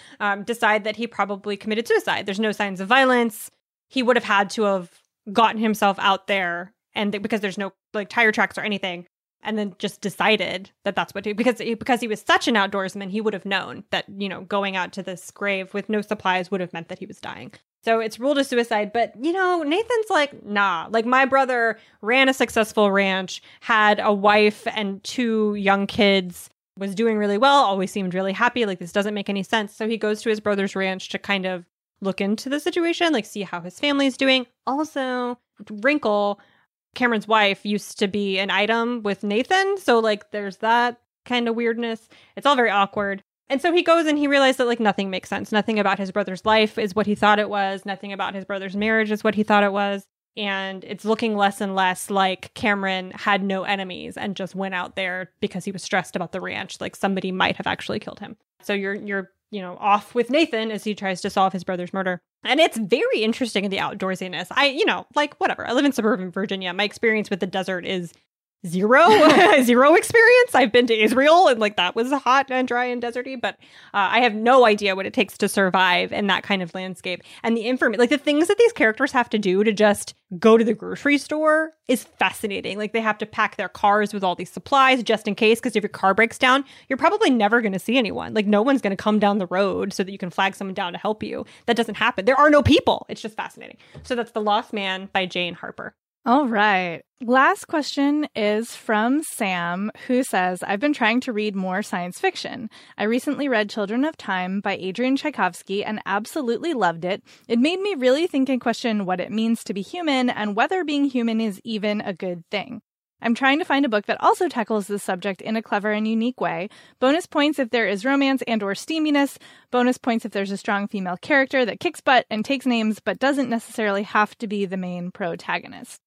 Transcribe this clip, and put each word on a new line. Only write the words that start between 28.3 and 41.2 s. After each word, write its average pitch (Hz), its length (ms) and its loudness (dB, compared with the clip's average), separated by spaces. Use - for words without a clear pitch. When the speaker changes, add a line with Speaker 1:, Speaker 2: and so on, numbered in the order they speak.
Speaker 1:
happy. 233 320 0
Like, 190 140 -4
this 175 140 -14
doesn't 208 200 -2
make 202 160 -6
any 196 140 -4
sense." 214 320 -4
So 220 120 -6
he 226 120 -2
goes 214 240 -2
to 226 80 0
his 214 100 0
brother's 202 340 -2
ranch 190 360 -4
to 196 80 -6
kind 196 260 -4
of 185 220 -6
look 190 200 -4
into 208 280 -2
the 285 120 -2
situation, 339 520 0
like, 226 140 -2
see 202 160 -10
how 175 180 -10
his 175 180 -14
family's 277 380 0
doing. 262 300 2
Also, 254 720 -4
wrinkle, 208 680 0
Cameron's 226 340 0
wife 208 380 2
used 208 320 -4
to 208 100 2
be 196 300 -2
an 190 120 -2
item 226 520 0
with 202 200 -4
Nathan. 370 560 0
So, 240 200 4
like, 214 320 -2
there's 202 280 -8
that 240 420 0